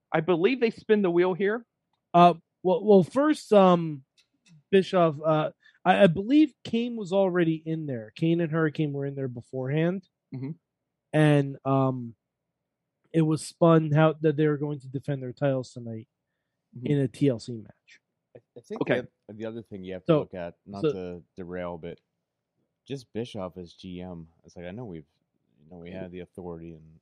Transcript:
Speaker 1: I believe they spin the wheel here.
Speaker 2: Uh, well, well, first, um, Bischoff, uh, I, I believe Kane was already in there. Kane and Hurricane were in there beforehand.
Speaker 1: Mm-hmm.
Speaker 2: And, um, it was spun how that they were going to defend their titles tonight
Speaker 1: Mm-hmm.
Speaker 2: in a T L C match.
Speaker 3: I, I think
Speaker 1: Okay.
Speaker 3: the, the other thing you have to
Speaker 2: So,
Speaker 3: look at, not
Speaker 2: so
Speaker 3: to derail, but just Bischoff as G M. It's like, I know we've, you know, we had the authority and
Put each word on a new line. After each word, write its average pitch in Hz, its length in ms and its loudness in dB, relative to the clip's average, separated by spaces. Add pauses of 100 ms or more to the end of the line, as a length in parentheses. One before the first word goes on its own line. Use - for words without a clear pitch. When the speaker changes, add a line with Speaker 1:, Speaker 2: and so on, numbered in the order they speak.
(140)
Speaker 1:
I 160 80 2
believe 185 380 0
they 233 100 0
spin 214 320 0
the 185 80 2
wheel 180 240 2
here. 202 320 -4 (480)
Speaker 2:
Uh, 175 220 8 (260)
well, 180 220 0
well, 202 200 8
first, 294 480 -2
um, 175 520 4 (680)
Bischoff, 175 440 2 (100)
uh, 151 240 0 (340)
I, 190 200 4
I 202 40 10
believe 220 460 2 (100)
Kane 233 320 -4
was 196 160 -8
already 175 540 2
in 160 220 -6
there. 113 280 -8
Kane 165 260 2
and 160 100 -2
Hurricane 156 420 0
were 139 120 -6
in 139 100 -6
there 135 120 -6
beforehand. 135 760 -4 (300)
Speaker 1:
Mm-hmm. 135 180 -10 (640)
Speaker 2:
And, 147 520 2
um, 131 480 -2 (1000)
it 165 100 2
was 156 240 -2
spun 160 460 4
how 156 300 4
that 151 160 2
they 156 100 2
were 151 100 0
going 147 220 -6
to 127 80 -20
defend 135 340 -8
their 127 120 -10
titles 135 380 -2
tonight 113 360 -12 (680)
Speaker 1:
Mm-hmm. 123 120 -10
Speaker 2:
in 143 140 0
a 131 60 0
T 139 220 0
L 120 80 -2
C 120 160 -12
match. - 460 -20 (360)
Speaker 3:
I, 117 40 -20 (180)
I 120 40 -20
think 208 200 -10
Speaker 1:
Okay. 131 220 -2 (240)
Speaker 3:
the, 101 80 -18
the 107 100 -12
other 113 160 -12
thing 98 220 -16
you 92 100 -12
have 92 120 -12
to 170 80 2
Speaker 2:
So, 151 80 2
Speaker 3:
look - 120 -12
at, 87 220 -10 (100)
not 98 160 -14
Speaker 2:
so 151 100 -2
Speaker 3:
to 90 300 -10 (160)
derail, 87 400 -10
but 82 220 -16 (880)
just 127 260 -12
Bischoff 101 460 -10
as 85 140 -16
G 90 280 -14
M. 87 240 -14 (180)
It's 82 140 -20
like, 87 80 -14
I 90 60 -12
know 120 140 -14
we've, 82 200 -16 (580)
you 78 60 -20
know, 87 80 -20
we 85 140 -18
had 92 200 -14
the 90 100 -14
authority 85 500 -16
and 80 100 -20 (200)